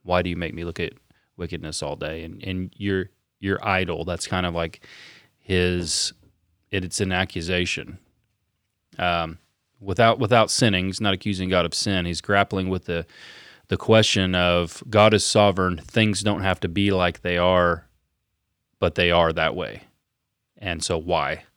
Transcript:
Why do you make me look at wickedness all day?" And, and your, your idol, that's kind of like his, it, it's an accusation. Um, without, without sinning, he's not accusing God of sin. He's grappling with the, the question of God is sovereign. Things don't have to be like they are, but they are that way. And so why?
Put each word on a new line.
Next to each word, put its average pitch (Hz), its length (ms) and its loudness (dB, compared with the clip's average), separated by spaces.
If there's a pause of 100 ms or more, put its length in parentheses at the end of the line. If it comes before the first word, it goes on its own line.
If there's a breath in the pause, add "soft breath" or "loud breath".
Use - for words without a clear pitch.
Why 90 220 0
do 87 80 -4
you 85 40 -6
make 85 200 -8
me 85 100 -8
look 85 140 -10
at 85 140 -6 (440)
wickedness 78 460 -10
all 71 120 -6
day?" 80 280 -8
And, 82 200 -16
and 92 320 -8
your, 95 360 -4 (280)
your 98 240 -2
idol, 92 400 -2
that's 85 220 -6
kind 90 220 -2
of 85 80 -4
like 85 280 -6 (540 loud breath)
his, 90 760 -2 (600)
it, 95 120 -2
it's 90 180 -6
an 95 100 -2
accusation. 90 880 -4 (1000)
Um, 85 400 -2 (420)
without, 110 380 2
without 110 320 4
sinning, 95 380 2
he's 95 120 -6
not 104 140 0
accusing 92 360 -4
God 90 140 4
of 82 120 -4
sin. 95 300 -2
He's 85 140 -4
grappling 98 480 0
with 92 180 -4
the, 85 200 -4 (600 loud breath)
the 92 100 -2
question 104 560 4
of 87 560 0
God 107 240 8
is 101 100 4
sovereign. 95 540 4
Things 104 460 0
don't 104 180 0
have 95 200 0
to 90 60 -4
be 101 220 0
like 90 320 0
they 87 160 -2
are, 87 480 2 (920)
but 87 160 0
they 87 160 4
are 85 200 4
that 80 240 0
way. 78 280 -10 (760)
And 85 260 -6
so 87 140 -2
why? 80 460 -2 (140)